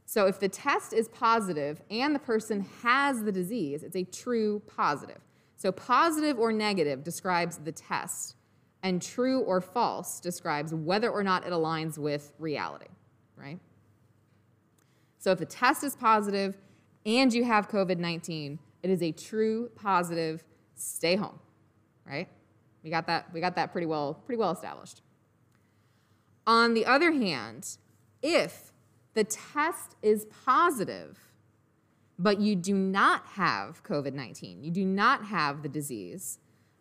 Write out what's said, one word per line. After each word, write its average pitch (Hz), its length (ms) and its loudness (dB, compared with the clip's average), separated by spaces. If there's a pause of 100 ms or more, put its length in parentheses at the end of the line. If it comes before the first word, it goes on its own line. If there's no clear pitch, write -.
So 202 220 4
if 196 120 2
the 196 100 0
test 285 440 -2
is 226 160 2
positive 180 720 0 (100)
and 262 240 0
the 277 40 0
person 220 480 -2 (160)
has 254 420 2
the 214 80 0
disease, 175 500 -4
it's - 140 -10
a 185 80 -2
true 214 640 -2
positive. - 520 -2 (440)
So 190 80 0
positive 294 720 2
or 226 120 2
negative 180 520 0
describes 170 540 -2
the 156 120 -10
test, - 640 -8 (480)
and 185 180 0
true 254 420 0
or 185 180 2
false 180 580 -2
describes 160 560 -4
whether 185 340 0
or 202 140 -2
not 190 240 0
it 180 60 -6
aligns 160 460 -2
with 147 420 -4
reality, 110 480 -6 (480)
right? 139 240 -14 (1600)
So 196 120 2
if 185 80 4
the 160 80 -4
test - 380 2
is 277 100 -4
positive 202 600 2 (500)
and 247 260 6
you 240 120 2
have 208 240 2
covid 185 300 0
nineteen, 160 600 -6 (240)
it 185 80 0
is 175 140 2
a 160 80 2
true 220 640 -2
positive, 170 640 0 (320)
stay - 400 0
home, 196 240 -4 (640)
right? 147 240 -8 (540)
We 160 80 -14
got 165 160 -2
that, - 260 -2
we 165 80 -8
got 175 140 0
that 160 160 0
pretty 175 160 -2
well, 151 280 -2 (120)
pretty 240 140 -2
well 190 100 2
established. 76 500 -10 (1400)
On 233 300 6
the 226 120 2
other 302 260 6
hand, 147 640 -4 (440)
if 277 520 0 (420)
the 220 80 4
test - 800 -4
is 214 240 2 (180)
positive, 240 720 2 (1000)
but 202 220 2
you 208 140 2
do 190 220 0
not 196 500 2
have 135 560 -4
covid 143 300 -4
nineteen, 110 500 -12
you 156 80 -6
do 190 140 -2
not 208 400 2
have 156 380 -2
the 151 60 -6
disease, 135 720 -10 (420)